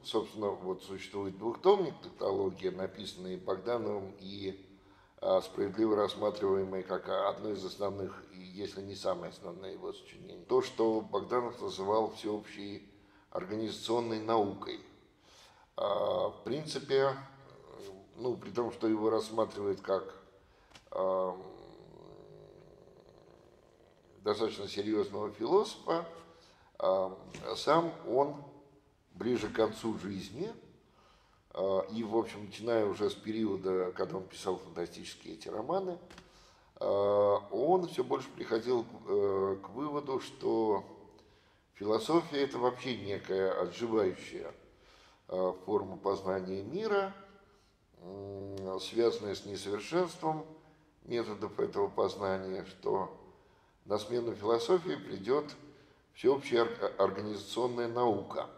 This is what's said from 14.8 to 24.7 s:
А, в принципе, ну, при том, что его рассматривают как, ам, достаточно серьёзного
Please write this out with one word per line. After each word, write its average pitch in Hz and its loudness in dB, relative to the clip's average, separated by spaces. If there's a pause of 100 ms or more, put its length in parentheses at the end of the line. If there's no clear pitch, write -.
А, 101 2
в - -12
принципе, 135 2 (1000)
ну, 120 -2
при 110 -12
том, 117 0
что - 0
его 110 4
рассматривают 107 0
как, 92 0 (800)
ам, 92 0 (2750)
достаточно 104 0
серьёзного 104 -2